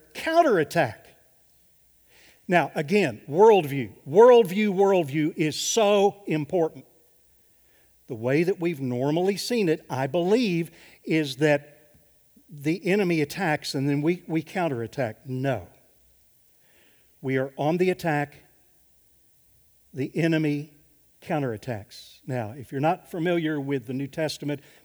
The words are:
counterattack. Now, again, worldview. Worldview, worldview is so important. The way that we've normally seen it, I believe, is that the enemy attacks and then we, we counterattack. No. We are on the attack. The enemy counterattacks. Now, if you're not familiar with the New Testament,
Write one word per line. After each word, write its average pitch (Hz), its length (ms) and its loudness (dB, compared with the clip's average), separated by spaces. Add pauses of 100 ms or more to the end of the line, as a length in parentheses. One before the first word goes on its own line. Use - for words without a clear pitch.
(140)
counterattack. 190 960 0 (1400)
Now, 170 260 2
again, 156 540 0
worldview. 151 640 4 (180)
Worldview, 214 600 6
worldview 175 680 0
is 156 200 -2
so 202 720 2
important. 156 600 -4 (1200)
The 131 80 -10
way 127 300 0
that 185 140 0
we've 170 220 -4
normally 143 560 0
seen 220 320 -2
it, 160 220 -2
I 135 160 -2
believe, 175 640 0 (340)
is 151 340 -2
that 147 580 0 (520)
the 151 380 -6
enemy 175 340 2
attacks 151 540 -2
and 139 120 -2
then 143 140 0
we, 175 280 -2
we 160 120 -2
counterattack. 131 880 -6
No. 127 380 -4 (1500)
We 131 160 -2
are 131 220 -2
on 156 180 0
the 180 140 2
attack. 147 540 -4 (1500)
The 135 240 -6
enemy 156 540 0 (500)
counterattacks. 123 1080 -8
Now, 120 300 -6
if 127 140 -16
you're 135 100 -6
not 165 300 -2
familiar 160 500 -2
with 135 260 -4
the 135 60 -8
New 139 140 -6
Testament, 143 540 -6 (240)